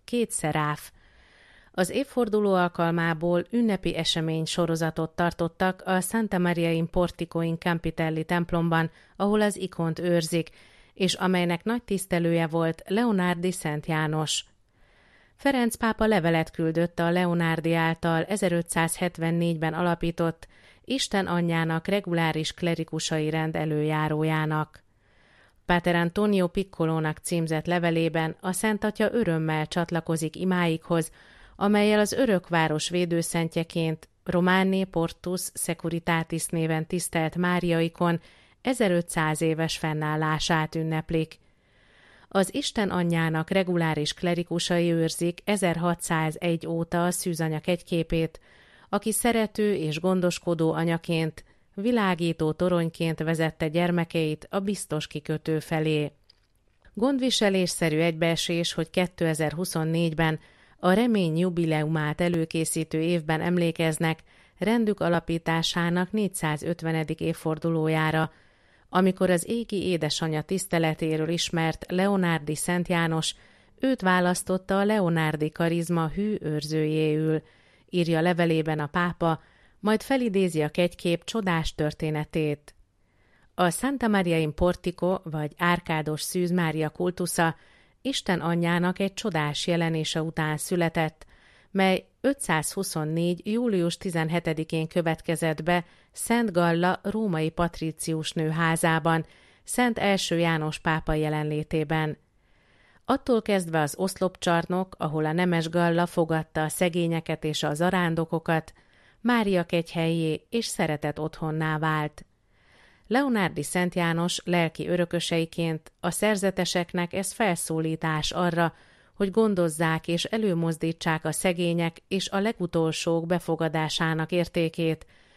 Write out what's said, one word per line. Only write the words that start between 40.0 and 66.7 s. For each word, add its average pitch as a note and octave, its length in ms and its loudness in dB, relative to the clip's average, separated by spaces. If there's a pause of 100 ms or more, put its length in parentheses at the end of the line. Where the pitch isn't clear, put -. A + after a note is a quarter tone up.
ünneplik. D#3+ 640 -2 (880)
Az G3 260 0
Isten A3+ 360 -2
Anyjának E3 600 0
reguláris E3+ 640 0
klerikusai F3 800 0
őrzik E3 520 -2
ezerhatszázegy E3+ 1200 0
óta E3+ 380 0
a F3+ 60 2
szűzanya D#3+ 480 -2
kegyképét, E3 800 -2 (500)
aki G#3 220 -2
szerető G#3+ 600 0
és D#3 260 -2
gondoskodó F3 720 0
anyaként, E3 720 -2 (300)
világító F3+ 800 0
toronyként E3 680 0
vezette D#3+ 480 0
gyermekeit E3 840 0
a G3 100 -4
biztos G3 480 -4
kikötő D#3 520 -4
felé. D#3 520 0 (840)
Gondviselésszerű G3 1080 2
egybeesés, E3 720 0
hogy D#3+ 160 -4
kétezer-huszonnégyben D#3+ 1500 0 (400)
a F3+ 120 2
remény G3 460 2
jubileumát D#3+ 840 0
előkészítő D#3+ 800 0
évben D#3+ 400 0
emlékeznek E3 760 0 (380)
rendük G#3+ 420 2
alapításának E3+ 1120 0
négyszázötvenedik D#3+ 1080 -2